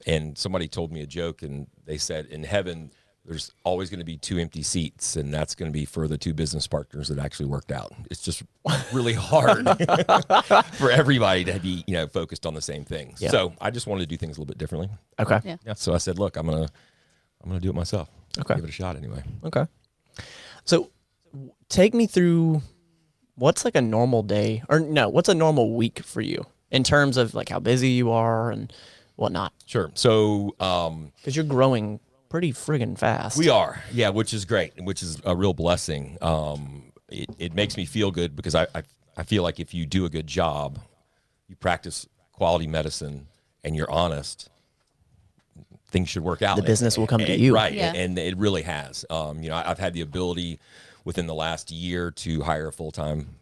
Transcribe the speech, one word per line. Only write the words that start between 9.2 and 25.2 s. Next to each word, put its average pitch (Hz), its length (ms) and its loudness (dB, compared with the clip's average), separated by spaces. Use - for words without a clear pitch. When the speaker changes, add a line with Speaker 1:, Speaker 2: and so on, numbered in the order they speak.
Speaker 1:
<laughs> 180 1080 4
for 127 180 4
everybody 120 540 6
to 90 120 -2
be, 90 300 -4
you 95 60 0
know, 80 120 0
focused - 400 -6
on 78 80 -6
the 78 80 -10
same 73 220 -8
thing. 69 340 -10
Speaker 2:
Yeah. - 120 -2
Speaker 1:
So 92 300 2
I 101 120 -2
just 117 160 -8
wanted 95 140 -2
to 82 40 -4
do 80 100 -6
things 78 200 -8
a 76 40 -10
little 73 60 -10
bit - 120 -10
differently. 82 320 -6
Speaker 2:
Okay. - 260 4
Speaker 3:
Yeah. 175 120 -10
Speaker 1:
Yeah. 107 80 -10
So - 200 -2
I 87 40 2
said, 90 220 -4
"Look, 98 160 -2
I'm 80 100 -4
gonna, 78 220 0
I'm 87 80 -12
gonna 92 80 -4
do 90 120 -2
it - 40 -2
myself. 85 340 -4
Speaker 2:
Okay. - 160 -2
Speaker 1:
Give - 80 -2
it 80 80 -10
a - 20 -12
shot 90 220 -6
anyway." 67 300 -10
Speaker 2:
Okay. 160 240 0
So - 260 2
w-, 135 180 -14
take 202 260 6
me 233 120 6
through 165 560 4
what's, 127 300 2
like, 240 100 0
a 143 80 4
normal 117 400 4
day, 107 460 0
or 151 100 6
no, 147 300 2
what's 170 200 2